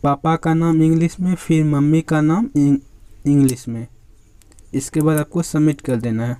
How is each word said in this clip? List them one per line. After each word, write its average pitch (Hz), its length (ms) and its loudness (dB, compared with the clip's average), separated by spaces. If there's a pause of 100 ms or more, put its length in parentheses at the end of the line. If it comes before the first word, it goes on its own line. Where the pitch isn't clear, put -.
पापा 147 320 0
का 165 180 -2
नाम 165 300 2
इंग्लिश 165 360 0
में, 180 160 0
फिर 160 280 0
मम्मी 147 380 2
का 156 200 -2
नाम 165 340 0
इंग-, 143 240 2 (460)
इंग्लिश 139 420 2
में। 117 200 -8 (840)
इसके 151 280 -4
बाद 156 160 2
आपको 151 240 -4
submit 151 400 0
कर 127 140 -4
देना 113 300 -4
है। 123 140 -6